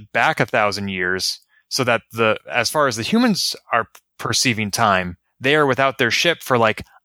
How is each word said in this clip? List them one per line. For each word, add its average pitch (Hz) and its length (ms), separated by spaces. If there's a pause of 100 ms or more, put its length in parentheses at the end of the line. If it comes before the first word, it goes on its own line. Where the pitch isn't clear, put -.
(140)
back 139 260
a 127 60
thousand 104 440
years 92 500 (300)
so - 160
that 117 160 (100)
the, 110 260 (140)
as 120 180
far 151 180
as 113 100
the 117 40
humans 220 540 (160)
are 113 160 (320)
perceiving 110 520
time, 92 460 (220)
they 135 160
are 151 100
without 135 320
their 120 140
ship - 320
for, 127 140
like, 110 260 (220)